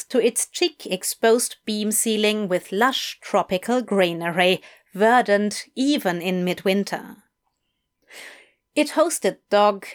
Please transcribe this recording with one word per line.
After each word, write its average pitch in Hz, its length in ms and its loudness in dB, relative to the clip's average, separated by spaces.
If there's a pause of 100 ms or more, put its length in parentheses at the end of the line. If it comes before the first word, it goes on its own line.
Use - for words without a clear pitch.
to 226 160 0
its - 200 0
cheek-exposed - 1200 -2
beam 214 260 -2
ceiling 214 560 0
with 180 240 -4
lush 240 480 -2
tropical 208 640 -2
greenery, 175 800 0 (320)
verdant 208 720 2 (100)
even 220 460 0
in 180 240 -2
midwinter. 190 720 -2 (1600)
It 294 180 0
hosted 302 480 0 (100)
dog 208 460 2